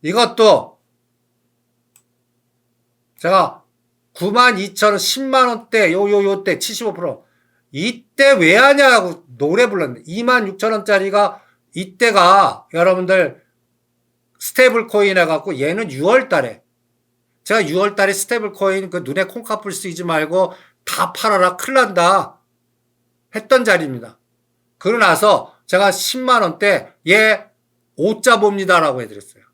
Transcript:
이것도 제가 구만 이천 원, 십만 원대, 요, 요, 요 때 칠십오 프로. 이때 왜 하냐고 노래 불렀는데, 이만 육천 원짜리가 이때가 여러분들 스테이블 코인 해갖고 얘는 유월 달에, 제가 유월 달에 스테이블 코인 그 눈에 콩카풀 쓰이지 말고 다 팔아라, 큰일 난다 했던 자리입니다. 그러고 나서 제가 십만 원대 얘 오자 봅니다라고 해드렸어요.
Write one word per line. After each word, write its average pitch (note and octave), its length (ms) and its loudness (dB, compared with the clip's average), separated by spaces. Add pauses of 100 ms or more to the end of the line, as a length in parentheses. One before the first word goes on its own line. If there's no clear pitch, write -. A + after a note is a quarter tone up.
이것도 G#3+ 760 2 (2500)
제가 E3+ 460 0 (500)
구만 A3 460 0
이천 G3+ 320 0
원, G3 80 -2
십만 C4 480 -2
원대, A3 460 0
요, G3+ 180 -2
요, G3+ 120 2
요 G3 200 -2
때 F#3+ 160 -4
칠십오 G#3+ 340 -8
프로. E3 320 -10 (460)
이때 A#3+ 640 0
왜 F3 220 4
하냐고 B3 680 4 (140)
노래 F#3 320 0
불렀는데, D3 380 -6
이만 A#3 400 -2
육천 G3 240 -4
원짜리가 G3+ 720 -2 (320)
이때가 F#3+ 1000 2
여러분들 F3+ 680 0 (960)
스테이블 A#3 480 2
코인 G3+ 300 0
해갖고 D#3+ 420 -2
얘는 E3+ 320 -4
유월 G3 380 0
달에, C3 340 -4 (800)
제가 G#3 240 -2
유월 F#3+ 280 -2
달에 G3 180 0
스테이블 G#3 400 -6
코인 F#3+ 360 -4
그 F3 160 -8
눈에 D#3 200 -4
콩카풀 G#3+ 460 -10
쓰이지 F3 340 -10
말고 E3+ 480 -2 (320)
다 - 280 -6
팔아라, F3+ 440 0
큰일 - 180 -6
난다 F#3 640 0 (960)
했던 A3+ 300 0
자리입니다. C#3 520 -2 (600)
그러고 A3+ 220 -4
나서 G3+ 560 2 (120)
제가 F#3+ 240 2
십만 B3+ 500 -2
원대 F3+ 500 -2 (160)
얘 G#3+ 380 2 (520)
오자 A3+ 420 0
봅니다라고 F3+ 600 0
해드렸어요. G#2 420 -18 (100)